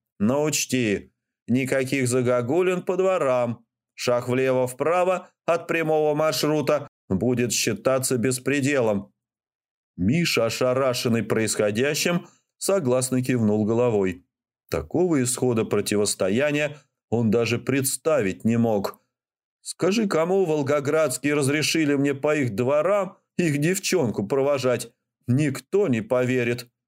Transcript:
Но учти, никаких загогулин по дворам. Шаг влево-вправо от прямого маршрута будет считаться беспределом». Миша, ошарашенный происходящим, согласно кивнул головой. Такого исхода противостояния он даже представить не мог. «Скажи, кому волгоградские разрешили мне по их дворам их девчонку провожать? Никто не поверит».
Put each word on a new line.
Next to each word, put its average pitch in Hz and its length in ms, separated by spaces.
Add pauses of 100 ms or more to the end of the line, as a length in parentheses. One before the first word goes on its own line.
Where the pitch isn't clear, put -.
(200)
Но 131 240
учти, 127 680 (340)
никаких 131 600
загогулин 127 720
по 185 160
дворам. 135 680 (280)
Шаг 123 360
влево-вправо 131 1000 (160)
от 165 220
прямого 156 480
маршрута 151 720 (220)
будет 120 440
считаться 127 640
беспределом». 127 960 (840)
Миша, 120 480
ошарашенный 123 800
происходящим, 113 1040 (300)
согласно 131 640
кивнул 110 440
головой. 107 600 (440)
Такого 147 520
исхода 123 440
противостояния 110 1120 (320)
он 113 200
даже 117 300
представить 135 840
не 117 120
мог. 113 420 (640)
«Скажи, 202 460
кому 185 380
волгоградские 147 880
разрешили 147 580
мне 139 220
по 151 200
их 120 200
дворам 156 640 (200)
их 151 220
девчонку 147 640
провожать? 135 640 (360)
Никто 151 600
не 117 140
поверит». 123 680 (200)